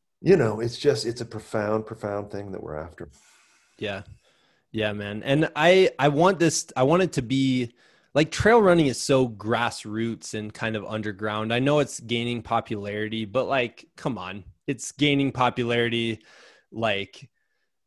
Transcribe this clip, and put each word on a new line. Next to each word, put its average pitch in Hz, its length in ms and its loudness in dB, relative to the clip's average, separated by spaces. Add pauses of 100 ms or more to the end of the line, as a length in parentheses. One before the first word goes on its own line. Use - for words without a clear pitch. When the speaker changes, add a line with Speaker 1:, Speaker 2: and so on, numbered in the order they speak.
(220)
Speaker 1:
you 185 160 6
know, 110 220 2
it's 117 180 -4
just, 139 280 2
it's 117 160 -6
a 117 40 -6
profound, 110 600 -4
profound 101 460 -8
thing 101 200 -10
that 92 100 -10
we're 78 140 -10
after. 80 340 -12 (680)
Speaker 2:
Yeah. 101 240 -8 (680)
Yeah, 107 220 -2
man. 104 300 -8
And 143 320 2
I, 180 420 6
I 139 120 4
want 160 300 2
this, 160 360 2
I 127 80 2
want 165 200 4
it 170 100 -2
to 147 80 -2
be, 127 520 0 (400)
like, 156 180 4
trail 226 300 6
running 175 260 6
is 120 140 -2
so 131 260 4
grassroots 110 1040 -4
and 107 200 -8
kind 110 220 -4
of 104 100 -6
underground. 107 680 -4
I 120 60 0
know 143 200 2
it's - 200 -2
gaining 117 440 -4
popularity, 107 800 -4
but, 110 200 -2
like, 120 420 -4 (100)
come 123 200 -4
on, 92 260 -12 (240)
it's - 240 -8
gaining 139 400 2
popularity. 117 880 0 (520)
Like, 104 580 -4 (580)